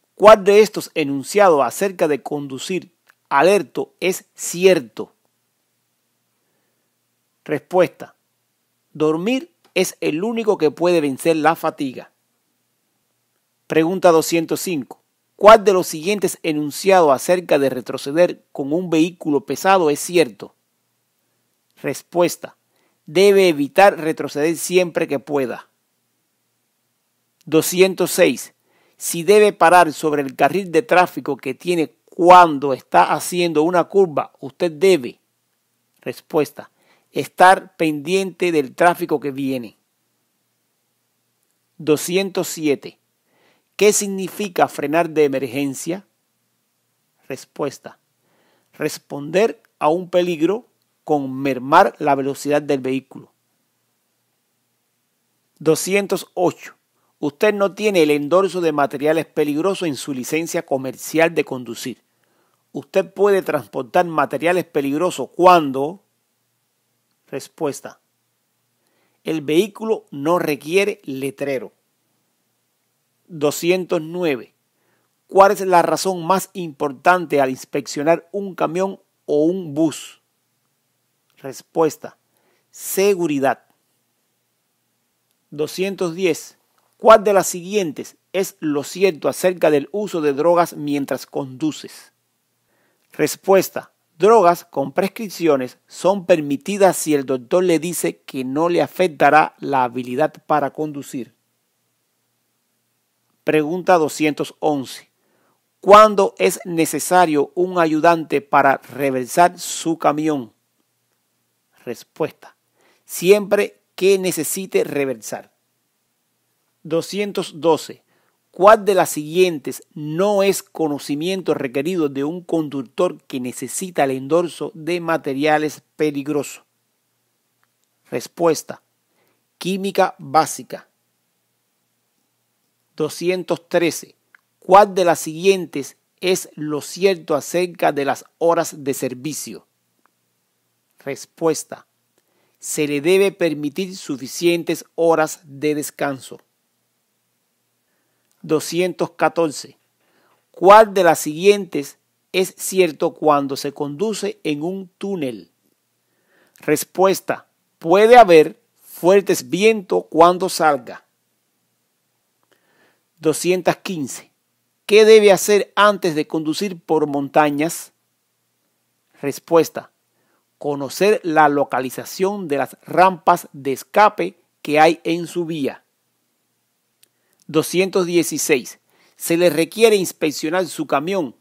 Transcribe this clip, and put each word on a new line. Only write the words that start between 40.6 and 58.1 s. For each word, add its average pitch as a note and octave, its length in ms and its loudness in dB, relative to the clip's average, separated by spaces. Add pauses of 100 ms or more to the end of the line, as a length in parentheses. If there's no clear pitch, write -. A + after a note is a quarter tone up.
Doscientos F3 680 -2
siete. D3 520 -4 (760)
¿Qué G#3 160 4
significa F#3+ 760 -2
frenar D#3 420 -2
de D#3 140 2
emergencia? C#3 800 -4 (1200)
Respuesta. - 720 -12 (760)
Responder D3+ 880 -4 (160)
a D3+ 100 0
un F3 220 -2
peligro F3+ 560 0 (380)
con C3+ 360 -4
mermar C#3 560 2
la D3 160 0
velocidad C#3 480 -2
del C#3+ 200 -2
vehículo. C3 500 -8 (2250)
Doscientos F3 800 -2
ocho. - 400 -4 (420)
Usted G#3 340 0
no G3 220 -2
tiene G3+ 300 2
el D3 80 4